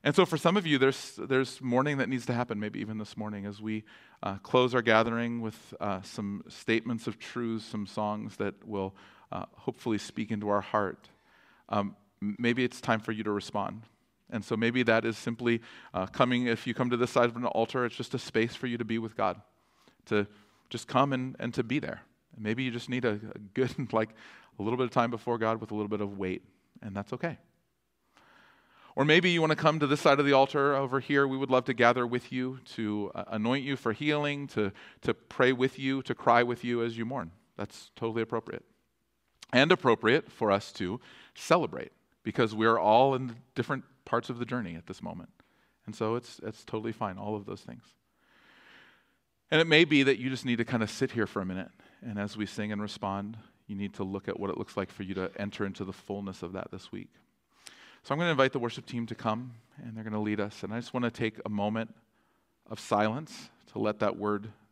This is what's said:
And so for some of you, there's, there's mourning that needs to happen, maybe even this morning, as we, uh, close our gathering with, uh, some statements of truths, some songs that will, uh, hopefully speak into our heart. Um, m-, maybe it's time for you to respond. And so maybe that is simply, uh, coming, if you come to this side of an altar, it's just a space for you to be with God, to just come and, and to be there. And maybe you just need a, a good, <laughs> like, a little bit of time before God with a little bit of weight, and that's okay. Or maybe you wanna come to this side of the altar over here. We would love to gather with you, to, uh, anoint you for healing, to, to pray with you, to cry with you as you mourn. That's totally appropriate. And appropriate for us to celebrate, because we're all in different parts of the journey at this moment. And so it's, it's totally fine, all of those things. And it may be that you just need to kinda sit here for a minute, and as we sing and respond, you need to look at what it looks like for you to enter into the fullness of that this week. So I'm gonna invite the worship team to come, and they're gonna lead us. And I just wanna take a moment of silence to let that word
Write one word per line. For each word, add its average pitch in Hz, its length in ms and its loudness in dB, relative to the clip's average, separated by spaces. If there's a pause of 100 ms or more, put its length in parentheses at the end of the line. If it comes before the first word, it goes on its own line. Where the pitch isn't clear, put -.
And 143 120 2
so 185 120 8
for 165 100 -2
some 180 220 4
of 175 80 -2
you, 147 100 4
there's, 131 400 2
there's 131 460 -2
mourning 131 340 2
that 123 140 -2
needs 127 160 -4
to 123 80 0
happen, 117 260 -2
maybe 107 200 -6
even 107 180 -6
this - 180 -10
morning, 104 300 -8
as 104 160 -10
we, 107 220 -4 (380)
uh, 98 140 -4
close 127 380 2
our 123 80 4
gathering 117 580 4
with, - 400 -10
uh, 95 220 -2
some 101 460 -6
statements 113 580 -2
of 110 120 -8
truths, 113 460 -6
some 104 220 -8
songs 107 500 -6
that 101 320 -6
will, 98 260 -4 (380)
uh, 92 200 -6
hopefully - 440 -4
speak 110 340 -8
into 104 200 -2
our 101 100 6
heart. - 480 -2 (600)
Um, 101 260 0 (240)
m-, 101 180 -4
maybe 120 260 2
it's - 180 -4
time 113 180 2
for 113 120 -4
you 107 120 -4
to 107 60 0
respond. 101 540 -4 (440)
And 107 160 -6
so 113 140 0
maybe 120 240 2
that 113 240 4
is 113 100 -2
simply, 117 460 0 (320)
uh, 92 120 -2
coming, 123 420 2
if 113 180 -2
you 120 80 -4
come 123 160 -2
to 120 80 0
this 120 120 0
side 120 200 4
of 117 60 -12
an 120 100 -4
altar, 120 400 0
it's 110 100 -6
just - 160 -8
a 123 60 -4
space 113 360 -2
for - 120 -8
you 120 100 -2
to 117 80 -4
be 113 140 -2
with 113 180 -6
God, 101 240 0 (680)
to 104 200 2 (420)
just - 180 -8
come 135 280 2
and, 127 240 -4
and 120 160 -6
to 131 80 0
be 120 160 -2
there. - 240 -6 (320)
And 110 100 -12
maybe 113 180 -2
you 127 80 -2
just 117 200 -8
need 123 160 0
a, 104 140 0 (140)
a - 40 -14 (160)
good, 127 280 2
<laughs> 117 120 -4
like, 110 160 2 (480)
a 101 40 -6
little 117 140 0
bit 127 80 2
of 117 60 -2
time 120 200 4
before 117 280 -4
God 110 240 0
with 107 80 -12
a 107 40 -6
little 107 140 -2
bit 104 140 -2
of 101 160 -6
weight, 92 240 -4 (400)
and 101 120 -10
that's 101 200 -6
okay. 160 240 -6 (1600)
Or 135 80 2
maybe 170 260 6
you 170 100 4
wanna 156 160 4
come 156 240 2
to 147 60 4
this 147 140 2
side 143 200 6
of 143 60 4
the 139 60 6
altar 139 440 4
over 135 240 0
here. 139 260 2
We 131 100 -2
would 135 140 -2
love 127 140 6
to 131 100 -2
gather 120 320 6
with 123 240 -4
you, 127 300 -6 (160)
to, 104 380 -2
uh, 92 140 -6
anoint 117 360 0
you 135 120 -4
for 113 160 -2
healing, 147 560 -2
to, 104 240 -2 (300)
to - 120 0
pray - 380 2
with 127 260 2
you, 135 240 -2
to 120 120 -4
cry 120 300 6
with 120 180 -2
you 120 220 0
as 117 120 -4
you 117 80 -4
mourn. 82 280 -6 (240)
That's - 400 -10
totally 113 260 -2
appropriate. - 420 -6 (880)
And 143 200 6
appropriate 127 580 4
for 107 220 2
us 101 220 0
to 98 260 -4 (340)
celebrate, 127 580 0 (300)
because 110 320 0
we're 110 240 4
all 117 360 6
in 127 220 -4 (200)
different 131 280 -4 (200)
parts 117 260 -2
of 120 80 -6
the 120 60 -4
journey 98 320 -6
at - 100 -14
this - 160 -12
moment. 87 280 -10 (560)
And 107 80 -10
so 113 200 0
it's, 123 300 -8
it's 107 200 -10
totally 113 280 -6
fine, 98 260 -6
all 104 160 -4
of 101 120 -8
those 95 140 -10
things. - 220 -16 (1700)
And 156 100 6
it 165 60 4
may 160 180 8
be 143 200 6
that 131 140 4
you 123 120 -4
just 127 140 -6
need 120 120 2
to 117 80 0
kinda 113 220 0
sit 131 240 -2
here 110 160 0
for 101 160 -4
a - 20 -4
minute, 92 260 -6 (300)
and 107 180 -8
as 101 180 -6
we 107 100 -4
sing 104 240 -6
and 104 100 -4
respond, 104 580 -6 (280)
you 104 80 -10
need 98 200 -6
to 101 100 -4
look 95 240 -6
at - 100 -4
what 98 120 -4
it - 80 -4
looks - 180 -8
like 98 140 -4
for - 120 -10
you 95 120 -6
to 92 220 -4
enter 101 280 -4
into 98 200 -6
the 95 80 -8
fullness 101 500 -8
of 90 100 -10
that 95 180 -8
this - 220 -14
week. 95 160 -12 (960)
So - 80 -6
I'm 147 60 -2
gonna 170 140 2
invite 131 200 4
the 139 60 -2
worship 120 260 -4
team 117 220 -4
to 110 80 -8
come, 117 400 -4 (280)
and 117 140 -12
they're 110 80 -10
gonna 107 160 -2
lead 104 180 0
us. 104 240 -4
And 101 120 -6
I 120 40 -4
just 117 140 -10
wanna 123 180 0
take 113 360 -4
a - 20 -6
moment 107 460 -2 (760)
of 110 80 -10
silence 110 720 0 (240)
to 110 60 -8
let 107 220 0
that 104 180 0
word 104 340 -2 (200)